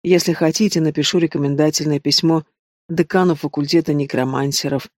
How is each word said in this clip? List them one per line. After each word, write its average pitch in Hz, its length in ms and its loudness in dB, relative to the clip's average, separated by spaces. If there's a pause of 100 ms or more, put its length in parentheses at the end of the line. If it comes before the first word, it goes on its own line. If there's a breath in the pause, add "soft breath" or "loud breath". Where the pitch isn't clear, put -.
Если 175 260 2
хотите, 165 480 0
напишу 151 400 0
рекомендательное 151 800 0
письмо 160 460 0 (420)
декану 175 480 0
факультета 151 580 0
некромансеров. 139 960 -2 (100)